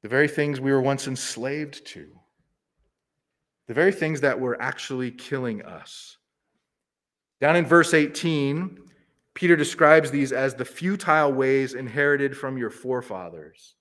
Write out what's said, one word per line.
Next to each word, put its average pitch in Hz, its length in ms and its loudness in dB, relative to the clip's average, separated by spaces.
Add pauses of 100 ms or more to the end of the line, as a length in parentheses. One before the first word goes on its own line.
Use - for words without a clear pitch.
The 107 60 -14
very 139 180 4
things 147 340 -2
we 135 120 0
were 135 80 4
once 135 260 -2
enslaved 139 800 -8
to. 78 220 -18 (1600)
The 117 60 -10
very 180 180 4
things 156 300 -4
that 131 180 0
were 123 200 -4
actually 127 520 -6
killing 123 500 -8
us. - 540 -18 (1200)
Down 151 140 4
in 175 100 4
verse 165 300 6
eighteen, 151 840 0 (560)
Peter 170 200 4
describes 147 560 6
these 135 220 -2
as 131 220 -2
the 123 100 -6
futile 165 680 0
ways 135 420 0
inherited 139 600 -2
from 131 220 -8
your 113 120 -4
forefathers. 90 1120 -10